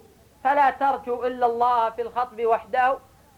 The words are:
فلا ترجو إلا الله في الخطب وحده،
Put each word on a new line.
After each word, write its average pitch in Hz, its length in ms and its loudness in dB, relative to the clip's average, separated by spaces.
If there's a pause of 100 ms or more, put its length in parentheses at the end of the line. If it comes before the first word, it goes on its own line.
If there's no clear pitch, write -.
(440)
فلا 277 260 4
ترجو 254 560 -2
إلا 247 200 0
الله 233 440 2
في 226 120 -8
الخطب 233 420 -6
وحده، 240 540 0 (400)